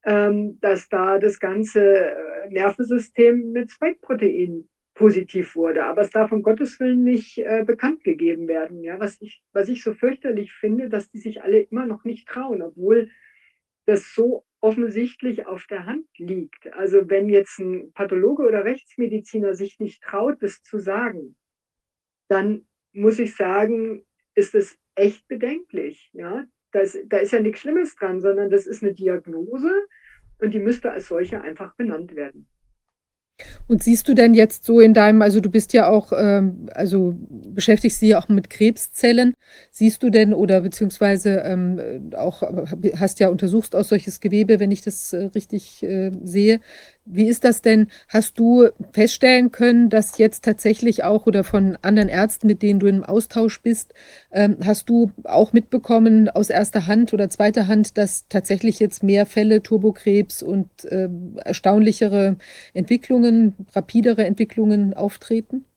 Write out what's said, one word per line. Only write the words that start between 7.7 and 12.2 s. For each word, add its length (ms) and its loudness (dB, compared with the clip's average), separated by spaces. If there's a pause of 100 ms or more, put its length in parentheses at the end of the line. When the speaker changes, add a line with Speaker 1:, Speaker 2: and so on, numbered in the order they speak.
Speaker 1:
gegeben 440 -4
werden. 360 -8
Ja, 160 -14
was 220 -10
ich, 200 -20 (120)
was 160 -2
ich 140 -8
so 100 -6
fürchterlich 600 -6
finde, 360 -4
dass 200 -8
die 100 -18
sich 220 -14
alle 200 2
immer 240 -8
noch 180 -10
nicht 240 -12